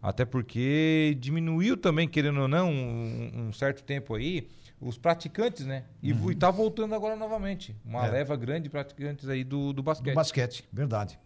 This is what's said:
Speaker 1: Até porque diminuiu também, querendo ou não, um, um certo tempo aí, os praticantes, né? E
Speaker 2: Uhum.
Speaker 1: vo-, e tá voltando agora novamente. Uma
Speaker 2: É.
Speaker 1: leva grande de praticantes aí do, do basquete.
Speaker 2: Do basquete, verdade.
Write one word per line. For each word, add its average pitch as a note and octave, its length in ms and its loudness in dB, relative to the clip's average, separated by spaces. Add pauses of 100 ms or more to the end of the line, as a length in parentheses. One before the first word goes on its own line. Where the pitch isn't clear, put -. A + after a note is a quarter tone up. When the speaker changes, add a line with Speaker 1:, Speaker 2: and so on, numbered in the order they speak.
Speaker 1:
Até G2+ 220 2
porque D3 960 4
diminuiu E3 560 2
também, E3+ 320 4
querendo C#3+ 320 2
ou C3+ 80 2
não, F3 220 4
um, A#2 760 -4
um G#2+ 40 -6
certo C#3 320 -2
tempo C#3 300 -6
aí, D#3+ 340 -4 (320)
os B2 180 -8
praticantes, E3+ 680 -2
né? C3+ 200 -6 (180)
E - 100 2
Speaker 2:
Uhum. - 60 2
Speaker 1:
vo-, F3+ 140 0
e - 20 0
tá F3+ 160 6
voltando G#3+ 440 0
agora G#3+ 220 -2
novamente. G#3+ 680 -6
Uma A#2+ 220 -2
Speaker 2:
É. G#2+ 40 2
Speaker 1:
leva C#3 260 0
grande C3 280 -4
de C#3+ 60 -8
praticantes C#3 580 -8
aí C3 160 -2
do, C#3 280 -2
do C3+ 120 -4
basquete. C#3 280 0
Speaker 2:
Do C#3 40 2
basquete, C3+ 560 0
verdade. G#2+ 540 -2